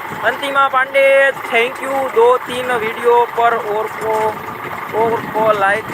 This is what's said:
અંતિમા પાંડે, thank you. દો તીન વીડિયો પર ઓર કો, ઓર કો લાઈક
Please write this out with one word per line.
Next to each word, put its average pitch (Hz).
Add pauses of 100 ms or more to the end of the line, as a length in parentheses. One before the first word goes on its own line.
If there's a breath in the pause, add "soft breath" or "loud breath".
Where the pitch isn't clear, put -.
(240)
અંતિમા 277
પાંડે, 269
thank 254
you. 269
દો 240
તીન 247
વીડિયો 233
પર 233
ઓર 214
કો, 220 (600)
ઓર 226
કો 214
લાઈક 208